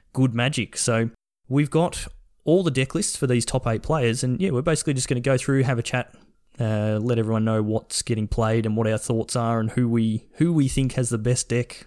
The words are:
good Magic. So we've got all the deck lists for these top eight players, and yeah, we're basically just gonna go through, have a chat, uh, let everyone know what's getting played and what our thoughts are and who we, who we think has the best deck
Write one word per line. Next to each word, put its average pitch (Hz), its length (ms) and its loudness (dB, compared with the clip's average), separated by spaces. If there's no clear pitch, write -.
good 131 200 2
Magic. 123 440 -2
So 113 320 2
we've 143 220 0
got - 380 0
all 175 160 4
the 170 80 0
deck 131 240 0
lists - 240 -2
for 143 80 0
these 123 180 2
top - 220 -2
eight 113 160 0
players, 127 420 0
and 127 160 -2
yeah, 190 80 0
we're 131 140 0
basically 156 320 0
just 131 140 -2
gonna 123 120 0
go 131 160 2
through, 135 280 2
have 127 140 0
a 117 40 -2
chat, - 320 -4
uh, 107 440 0
let 120 160 2
everyone 110 260 0
know 110 180 2
what's 110 380 -4
getting 107 280 -2
played 113 360 2
and 110 100 -2
what 110 120 2
our 110 100 2
thoughts 113 400 -2
are 117 240 0
and 113 120 -2
who 123 180 0
we, 113 340 0
who 170 180 2
we 143 140 4
think 131 260 0
has 123 160 -2
the 117 80 0
best 123 320 -2
deck - 360 -4